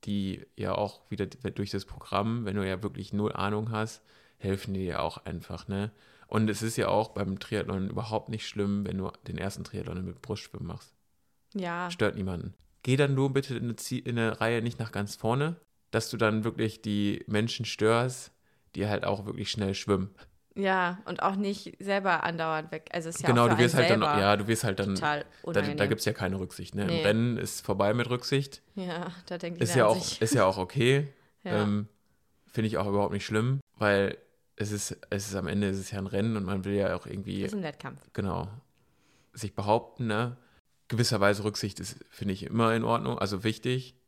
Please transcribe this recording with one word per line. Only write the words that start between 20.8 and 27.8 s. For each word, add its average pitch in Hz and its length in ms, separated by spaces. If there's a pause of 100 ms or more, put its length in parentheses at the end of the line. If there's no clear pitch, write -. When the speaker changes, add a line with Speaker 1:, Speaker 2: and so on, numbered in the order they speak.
Speaker 2:
und - 180
auch 196 140
nicht 202 420
selber 196 460
andauernd 160 480
weg. - 200
Also 165 180
ist 165 120
ja 127 60
Speaker 1:
Genau, 120 180
Speaker 2:
auch - 40
für 110 40
Speaker 1:
du 110 80
wirst 120 140
Speaker 2:
einen - 80
Speaker 1:
halt - 80
dann, 107 80
Speaker 2:
selber - 200
Speaker 1:
ja, 101 160
du 101 120
wirst 113 160
halt 98 160
dann, 98 160
Speaker 2:
total 147 240
Speaker 1:
da, - 60 (260)
da 104 80
Speaker 2:
unangenehm. 147 280
Speaker 1:
gibt's 110 160
ja 107 80
keine 95 280
Rücksicht, 92 340
ne? 101 100
Speaker 2:
Nee. 87 140
Speaker 1:
Im 87 80
Rennen 113 320
ist - 260
vorbei 101 300